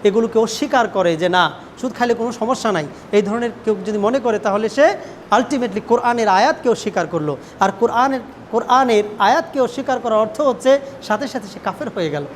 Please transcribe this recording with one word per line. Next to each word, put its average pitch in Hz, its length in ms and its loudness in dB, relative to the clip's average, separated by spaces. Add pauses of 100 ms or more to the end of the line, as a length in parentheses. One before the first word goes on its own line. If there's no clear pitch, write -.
এগুলোকে 220 360 2
অস্বীকার 240 480 0
করে 185 300 0
যে 175 120 0
না, 180 140 4 (340)
সুদ 254 160 -6
খাইলে 240 200 0
কোনো 233 180 -4
সমস্যা 226 400 -2
নাই, 160 140 0 (260)
এই 208 100 4
ধরনের 226 300 -2 (100)
কেউ 220 140 0 (100)
যদি 214 120 -2
মনে 220 220 2
করে, 220 200 0
তাহলে 220 300 0
সে 277 160 4 (460)
ultimately 233 560 0
কোরআনের 233 420 2
আয়াতকে 226 400 2
অস্বীকার 196 380 0
করলো। 151 260 -2 (260)
আর 196 200 2
কোরআনের, 240 420 2 (300)
কোরআনের 233 520 4 (160)
আয়াতকে 285 420 2
অস্বীকার 254 380 -2
করার 220 200 0
অর্থ 220 220 0
হচ্ছে 262 300 2 (320)
সাথে 214 240 -2
সাথে 214 200 -8
সে 185 160 -14
কাফের 196 260 -6
হয়ে 170 200 -4
গেল। 143 160 -6 (100)